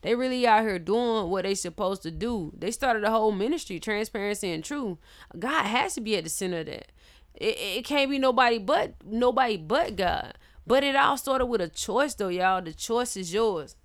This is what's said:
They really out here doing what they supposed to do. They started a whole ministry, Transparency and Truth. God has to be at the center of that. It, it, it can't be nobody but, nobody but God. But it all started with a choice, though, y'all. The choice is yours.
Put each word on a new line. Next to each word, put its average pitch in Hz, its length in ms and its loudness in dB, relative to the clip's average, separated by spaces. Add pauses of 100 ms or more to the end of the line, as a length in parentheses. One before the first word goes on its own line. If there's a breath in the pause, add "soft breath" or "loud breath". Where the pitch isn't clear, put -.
They 196 120 0
really 254 320 0
out 220 180 6
here 196 160 0
doing 214 500 0
what 185 140 0
they 196 120 0
supposed 190 460 -4
to 165 100 -8
do. 180 460 -4
They 185 140 -4
started 226 340 0
a 220 60 4
whole 220 200 4
ministry, 208 480 -2
Transparency 208 720 -2
and 160 120 -4
Truth. 247 340 -6 (420 loud breath)
God 277 240 0
has 240 300 0
to 254 80 -6
be 208 160 0
at 160 80 -4
the 160 40 -8
center 180 300 -2
of 160 60 -6
that. - 260 -12 (440 soft breath)
It, 220 200 0
it, 196 220 -6
it 254 80 -6
can't 277 240 2
be 277 80 0
nobody 254 400 4
but, 196 380 0 (100)
nobody 240 500 2
but 202 400 -2
God. 175 380 -2 (320 soft breath)
But 269 180 4
it 277 140 2
all 277 180 4
started 262 300 0
with 233 160 0
a 170 80 -2
choice, 262 460 -2
though, 202 120 -2
y'all. 185 340 2
The 165 120 -12
choice 240 420 -2
is 180 160 -6
yours. 190 540 -2